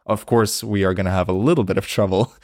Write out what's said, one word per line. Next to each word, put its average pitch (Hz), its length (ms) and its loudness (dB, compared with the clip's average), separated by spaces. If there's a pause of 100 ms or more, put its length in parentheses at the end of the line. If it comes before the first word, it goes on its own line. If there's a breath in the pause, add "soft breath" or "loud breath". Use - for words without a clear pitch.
of - 220 -4
course, 113 360 0
we 104 220 0
are 92 80 2
gonna 92 180 -2
have 92 200 0
a - 20 0
little 120 320 2
bit 95 140 -2
of 101 80 -4
trouble 98 580 0